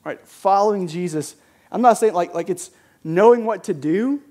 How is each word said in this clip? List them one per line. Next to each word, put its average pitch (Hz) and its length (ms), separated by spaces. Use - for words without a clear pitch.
Right? 143 200
Following 196 600
Jesus, 156 480
I'm 214 120
not 233 160
saying, 220 160
like, 175 200
like, 170 160
it's - 220
knowing 214 420
what 214 200
to 202 80
do 202 580